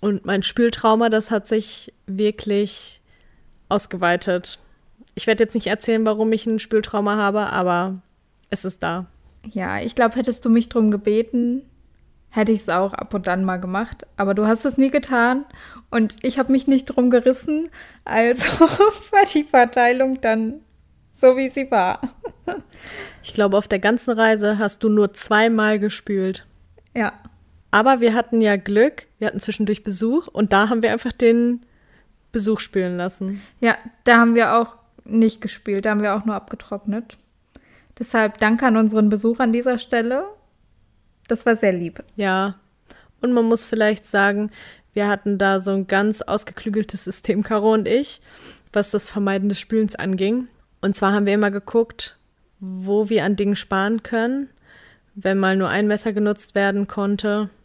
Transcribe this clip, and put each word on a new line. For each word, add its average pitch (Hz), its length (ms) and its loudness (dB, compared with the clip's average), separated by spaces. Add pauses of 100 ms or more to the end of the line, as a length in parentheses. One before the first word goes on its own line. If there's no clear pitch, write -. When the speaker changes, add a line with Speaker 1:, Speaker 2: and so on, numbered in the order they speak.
Speaker 1:
Und 202 240 -2
mein 196 180 -2
Spültrauma, 233 680 2
das 214 220 0
hat 208 160 -2
sich - 460 -6 (140)
wirklich 208 920 -4 (680)
ausgeweitet. 180 880 -2 (560)
Ich - 120 -6
werd 220 120 2
jetzt 226 160 0
nicht 220 120 -4
erzählen, 220 380 -2
warum 220 260 0
ich 220 140 -2
ein 220 140 -2
Spültrauma 208 560 -2
habe, 208 360 0
aber 180 500 -2 (500)
es - 140 -6
ist 185 180 -8
da. 175 240 -6 (420)
Speaker 2:
Ja, 190 300 -6
ich - 160 -8
glaub, 233 200 2
hättest 240 300 -4
du 247 40 0
mich 233 200 4
drum 214 220 2
gebeten, 233 720 -2 (680)
hätte 220 220 0
ich's 208 180 -2
auch 185 240 0
ab - 220 -10
und 190 120 -4
an 185 180 -2
mal 185 120 -2
gemacht. 185 480 -8 (100)
Aber 196 200 0
du 208 100 2
hast 226 200 2
es 262 120 -2
nie 269 140 4
getan 262 540 0 (440)
und 220 320 0
ich 262 160 -2
hab 262 120 -2
mich 269 180 2
nicht 269 180 2
drum 247 240 2
gerissen. 262 600 2 (360)
Also 240 420 2 (120)
<laughs> 392 520 4
war 403 220 6
die 302 100 2
Verteilung 254 760 2
dann 226 400 -2 (540)
so, 254 200 6
wie 269 140 -2
sie 262 220 -6
war. 185 300 0 (1200)
Speaker 1:
Ich - 100 -18
glaube, 202 240 2
auf 208 100 -2
der 202 120 0
ganzen 233 320 0
Reise 214 480 2
hast 208 240 -4
du 220 60 2
nur 208 260 2
zweimal 214 640 2
gespült. 196 680 -4 (500)
Speaker 2:
Ja. 220 180 -2 (580)
Speaker 1:
Aber 240 300 4
wir 233 120 4
hatten 233 280 0
ja 208 160 2
Glück, 214 500 0 (100)
wir 214 100 -4
hatten - 120 -6
zwischendurch 208 440 -4
Besuch 220 440 -2
und - 240 -2
da 202 160 4
haben 226 160 -2
wir 226 80 2
einfach 233 220 -4
den 240 520 2 (680)
Besuch 214 260 -2
spülen 180 380 -4
lassen. 190 440 -6 (200)
Speaker 2:
Ja, 233 160 2 (260)
da 240 140 6
haben 233 180 6
wir 226 200 4
auch 233 200 0 (300)
nicht 220 360 2
gespült, 202 440 -6
da 220 60 0
haben 208 120 0
wir 208 120 0
auch 208 100 -4
nur 214 100 -4
abgetrocknet. 208 840 -10 (800)
Deshalb 220 420 -2
danke 226 260 2
an 226 120 4
unseren 220 320 4
Besuch 220 300 0
an 240 140 2
dieser 247 240 0
Stelle. 240 480 -2 (1040)
Das - 180 -2
war 233 100 4
sehr 214 160 2
lieb. 175 320 -6 (120)
Speaker 1:
Ja, 190 400 -2 (640)
und 247 100 0
man 240 140 4
muss 226 180 2
vielleicht 214 420 0
sagen, 202 440 0 (440)
wir 208 140 -2
hatten 202 300 -2
da 196 220 2
so 190 120 -4
ein 196 160 -2
ganz 208 340 0
ausgeklügeltes - 840 -6
System, 202 400 -4
Caro 214 300 0
und 220 140 0
ich, - 340 -2 (520)
was 202 180 -2
das 202 160 -4
Vermeiden 196 400 -2
des 202 120 -2
Spülens 220 360 -2
anging. 196 520 -2 (340)
Und 196 140 0
zwar 196 180 2
haben 202 140 2
wir 196 60 2
immer 208 180 2
geguckt, - 640 -4 (420)
wo 190 500 -2
wir 214 140 0
an 196 120 0
Dingen 202 200 0
sparen 196 460 -4
können. 254 480 -4 (640)
Wenn 196 240 -2
mal 190 180 2
nur 190 140 0
ein 208 180 0
Messer 208 240 -2
genutzt 208 440 -2
werden 196 320 0
konnte 208 640 -2 (140)